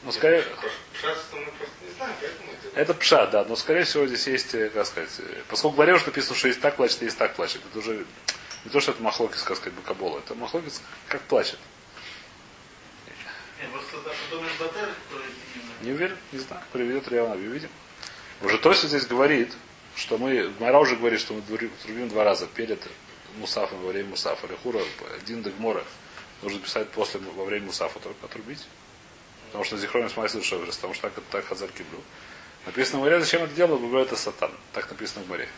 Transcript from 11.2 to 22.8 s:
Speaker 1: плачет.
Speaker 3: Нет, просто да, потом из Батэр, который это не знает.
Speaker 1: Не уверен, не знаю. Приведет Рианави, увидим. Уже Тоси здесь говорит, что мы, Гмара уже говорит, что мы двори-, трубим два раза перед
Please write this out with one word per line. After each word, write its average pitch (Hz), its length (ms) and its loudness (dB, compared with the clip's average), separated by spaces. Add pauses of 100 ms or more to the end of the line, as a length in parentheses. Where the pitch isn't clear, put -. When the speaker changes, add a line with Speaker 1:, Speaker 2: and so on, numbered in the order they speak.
Speaker 1:
плачет. - 360 2 (2000)
Speaker 3:
Нет, 131 100 -10
просто - 320 -10
да, 151 80 -6 (180)
потом 160 160 -4
из 160 140 -4
Батэр, 196 300 -2 (180)
который 131 200 -10
это 120 80 -12 (200)
не 123 80 -12
знает. 113 180 -14
Speaker 1:
Не 120 100 -4
уверен, 170 260 -2 (140)
не 131 80 -8
знаю. 131 220 -10 (120)
Приведет 127 340 0
Рианави, 113 400 2
увидим. 147 220 -8 (720)
Уже 107 160 4
Тоси 165 300 8
здесь 139 180 2
говорит, 127 480 6 (420)
что - 220 -2
мы, 120 320 2 (100)
Гмара 127 200 8
уже 127 180 8
говорит, 113 240 4
что - 120 -6
мы 107 80 -6
двори-, 110 280 -4 (140)
трубим 113 260 -6
два 107 160 4
раза 90 220 6
перед 110 340 -4 (560)